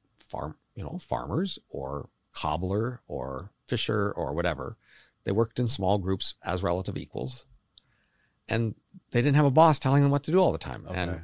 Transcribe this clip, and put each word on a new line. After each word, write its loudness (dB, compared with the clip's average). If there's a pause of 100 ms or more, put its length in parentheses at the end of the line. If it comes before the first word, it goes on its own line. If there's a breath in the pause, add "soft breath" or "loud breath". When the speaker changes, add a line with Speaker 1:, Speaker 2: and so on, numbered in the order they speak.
(180)
Speaker 1:
farm, -10 (180)
you -8
know, -8
farmers -2 (100)
or -6 (240)
cobbler -2
or -8 (160)
fisher 0
or -4
whatever. -2 (480 soft breath)
They 0
worked 0
in 0
small 2
groups -2
as -2
relative -2
equals. -8 (1040 soft breath)
And -2 (360)
they 2
didn't 4
have 6
a 4
boss 6
telling 4
them 4
what 0
to -4
do 4
all 4
the -2
time. -10
And -2
Speaker 2:
Okay. -6